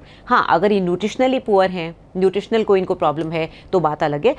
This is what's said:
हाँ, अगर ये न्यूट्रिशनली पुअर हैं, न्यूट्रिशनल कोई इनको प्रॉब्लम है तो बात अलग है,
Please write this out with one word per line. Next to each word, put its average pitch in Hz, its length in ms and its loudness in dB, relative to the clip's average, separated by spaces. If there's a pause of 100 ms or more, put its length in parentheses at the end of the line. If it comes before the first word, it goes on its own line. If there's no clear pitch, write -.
(260)
हाँ, 240 240 2
अगर 190 220 2
ये 202 80 2
न्यूट्रिशनली 208 580 -2
पुअर 190 320 2
हैं, 170 260 -8 (200)
न्यूट्रिशनल 196 480 0
कोई 196 160 2
इनको 180 140 -4
प्रॉब्लम 160 380 -2
है 160 180 -4 (220)
तो - 80 2
बात 151 220 -2
अलग 147 240 -2
है, - 120 2